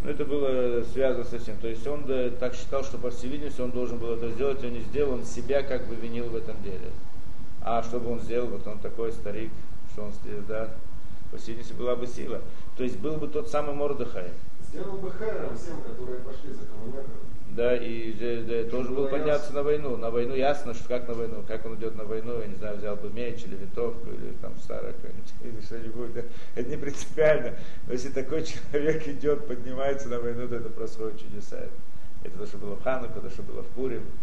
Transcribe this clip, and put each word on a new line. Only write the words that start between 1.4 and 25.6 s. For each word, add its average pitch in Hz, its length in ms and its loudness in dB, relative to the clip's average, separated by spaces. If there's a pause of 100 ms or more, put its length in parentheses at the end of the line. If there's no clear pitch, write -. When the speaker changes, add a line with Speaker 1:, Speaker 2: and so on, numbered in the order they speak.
Speaker 1:
То 117 100 -2
есть 110 200 -2
он, 147 180 0
да, 127 240 0
так 127 260 0
считал, - 280 0
что, 127 140 0
по 123 120 0
всей 123 200 0
видимости, 147 320 0
он 123 100 0
должен 120 260 0
был 117 160 -2
это 120 160 0
сделать, 123 340 0
он 120 100 0
не 120 80 0
сделал, 139 320 0
он 127 120 0
себя 127 380 0
как 127 240 0
бы 117 80 0
винил 117 340 0
в 113 60 0
этом 107 260 0
деле. 92 300 0 (720)
А 117 200 0
что 117 180 0
бы 117 120 0
он 113 80 0
сделал, 117 280 0
вот 98 200 0
он 104 120 0
такой 110 320 0
старик, 104 380 0 (440)
что 104 100 0
он 104 80 0
сделал, 104 360 0
да, 110 220 0 (640)
по - 60 0
всей - 140 0
видимости, 117 220 0
была 123 220 0
бы 120 100 0
сила. 120 360 0 (360)
То 127 60 0
есть 123 160 0
был 147 160 0
бы 147 120 0
тот 147 220 0
самый 147 240 0
Мордехай. 131 560 0 (400)
Speaker 2:
Сделал 190 280 0
бы 180 120 0
хэром - 480 0
всем, - 240 0
которые - 380 0
пошли - 320 0
за 113 160 0
коммуняком. 117 440 0 (400)
Speaker 1:
Да, 120 220 2
и, 113 380 0
да, 117 520 0
да, 113 60 0
должен 127 260 0
был 139 80 0
Speaker 2:
Было 135 80 0
Speaker 1:
подняться 147 340 0
Speaker 2:
ясно. 135 100 0
Speaker 1:
на 143 80 0
войну. 147 320 0
На 113 160 -2
войну 120 240 0
ясно, 131 380 0
что - 160 -2
как 123 180 0
на 117 60 0
войну. 113 340 -2
Как 110 180 0
он 110 100 0
идёт 107 200 0
на 107 80 -2
войну, 110 380 -2
я 107 60 -2
не 101 80 -2
знаю, 104 200 -2
взял 101 220 0
бы 104 120 0
меч 117 360 0
или - 100 0
винтовку, 113 540 0
или - 320 0
там 52 100 0 (100)
старое 53 300 0
какое-нибудь, - 440 0
<laughs> - 60 0
или 117 200 0